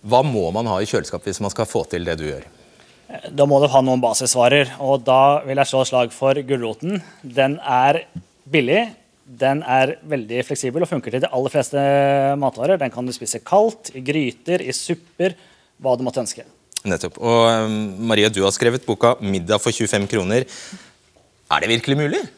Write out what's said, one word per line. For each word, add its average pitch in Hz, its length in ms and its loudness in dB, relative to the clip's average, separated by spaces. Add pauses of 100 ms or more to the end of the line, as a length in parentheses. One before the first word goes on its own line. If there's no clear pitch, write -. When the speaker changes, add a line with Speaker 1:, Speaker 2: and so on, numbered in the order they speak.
Speaker 1:
Hva 117 160 4
må 107 320 0
man 117 160 -2
ha 95 80 0
i 101 80 0
kjøleskapet 95 460 -4
hvis 92 100 -8
man 101 80 -4
skal 110 160 -4
få - 240 -4
til 87 160 -4
det 85 140 -4
du 78 80 -6
gjør? 69 160 -10 (880)
Speaker 2:
Da 143 160 4
må 139 120 6
du 147 100 4
ha 135 100 6
noen 127 220 2
basisvarer, 127 680 2 (100)
og 135 280 0
da 139 400 6
vil 135 100 -2
jeg 139 140 2
slå 131 160 2
slag 123 260 0
for 135 320 0
gulroten. 135 560 -4 (220)
Den 135 420 0
er 139 380 2 (460)
billig, 151 340 2 (420)
den 135 380 -2
er 131 320 2 (100)
veldig 123 400 -4
fleksibel 139 400 -4
og - 60 -10
funker 123 240 -6
til 131 100 0
de - 80 -6
aller 131 160 -2
fleste 139 320 -2 (560)
matvarer. 139 400 0
Den 135 160 -4
kan 123 140 -6
du 123 100 -6
spise 113 240 -8
kaldt, 214 540 0
i 131 100 -12
gryter, 147 560 -2
i 127 160 -6
supper, - 560 -4 (480)
hva 127 160 0
du 117 80 -6
måtte 123 160 -4
ønske. 113 240 -10 (400)
Speaker 1:
Nettopp. 87 320 -4
Og, 117 320 4
ehm, 107 560 -2
Maria, 107 240 4
du 98 140 0
har 98 100 4
skrevet 120 320 0
boka 120 360 2
Middag 98 380 -2
for 117 140 0
tjuefem 101 340 -2
kroner. 110 380 0 (1040)
Er 73 120 2
det 95 80 -2 (120)
virkelig 139 160 0
mulig? 151 240 -2 (160)